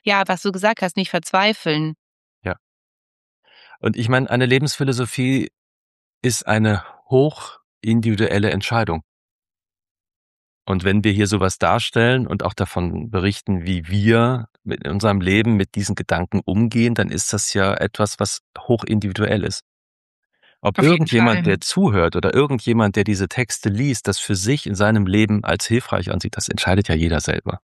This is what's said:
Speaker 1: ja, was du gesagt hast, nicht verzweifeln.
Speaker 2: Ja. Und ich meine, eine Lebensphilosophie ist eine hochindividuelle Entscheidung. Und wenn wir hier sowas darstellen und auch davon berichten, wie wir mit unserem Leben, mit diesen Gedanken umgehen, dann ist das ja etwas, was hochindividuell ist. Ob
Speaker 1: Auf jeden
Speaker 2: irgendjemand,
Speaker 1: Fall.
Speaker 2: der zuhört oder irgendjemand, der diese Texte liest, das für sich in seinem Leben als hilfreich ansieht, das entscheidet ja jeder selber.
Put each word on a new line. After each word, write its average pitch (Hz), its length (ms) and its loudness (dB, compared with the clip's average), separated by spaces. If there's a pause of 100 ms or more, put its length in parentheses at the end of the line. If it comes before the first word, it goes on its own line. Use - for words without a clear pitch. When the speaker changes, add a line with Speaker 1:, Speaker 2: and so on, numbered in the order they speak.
Speaker 1:
ja, 202 240 2
was 185 140 -2
du 202 100 -2
gesagt 196 300 0
hast, 180 160 -4
nicht 190 120 -2
verzweifeln. 165 880 0 (480)
Speaker 2:
Ja. 90 120 -2 (1200)
Und - 180 -4
ich 117 120 -2
meine, 131 200 2
eine 127 160 2
Lebensphilosophie 131 1040 0 (720)
ist - 260 -2
eine 107 360 2 (260)
hochindividuelle 110 1400 0
Entscheidung. 92 540 -2 (1600)
Und 95 160 0
wenn 98 200 2
wir 104 80 4
hier 101 160 2
sowas 95 320 0
darstellen 117 680 2
und 98 160 -6
auch 95 140 -4
davon 87 560 -4
berichten, 98 540 -2
wie 87 220 -4
wir 113 640 2 (140)
mit - 240 -6
unserem 98 340 0
Leben, 104 340 2
mit 95 200 0
diesen 101 180 -2
Gedanken 87 500 -2
umgehen, 117 520 0
dann 92 140 -2
ist - 240 -6
das - 200 -4
ja 98 220 0
etwas, - 440 -4
was - 220 -4 (160)
hochindividuell 104 840 -2
ist. - 180 -6 (1000)
Ob 104 180 0
Speaker 1:
Auf 175 40 4
jeden 160 100 6
Speaker 2:
irgendjemand, 117 420 4
Speaker 1:
Fall. 175 80 0
Speaker 2:
der 95 180 2
zuhört 101 540 2
oder 87 180 0
irgendjemand, 117 640 2
der 104 80 2
diese 98 260 0
Texte - 400 -4
liest, 117 380 -2
das 98 100 0
für - 180 -2
sich 110 300 -2
in 101 80 -4
seinem 104 320 2
Leben 104 380 2
als - 240 -2
hilfreich 98 440 -2
ansieht, - 240 -6
das - 140 -6
entscheidet 95 380 0
ja 82 80 0
jeder 80 240 0
selber. - 400 -4 (120)